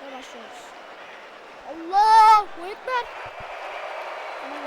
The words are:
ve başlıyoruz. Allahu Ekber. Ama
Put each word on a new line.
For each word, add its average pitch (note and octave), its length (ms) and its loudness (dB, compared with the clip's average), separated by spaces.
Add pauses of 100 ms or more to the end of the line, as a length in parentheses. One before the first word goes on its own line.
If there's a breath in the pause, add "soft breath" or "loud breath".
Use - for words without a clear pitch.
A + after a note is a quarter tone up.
ve C#4 160 -16
başlıyoruz. A#3 440 -18 (1080)
Allahu G4+ 960 4
Ekber. A#4+ 400 -6 (1400)
Ama C#4 100 -12 (120)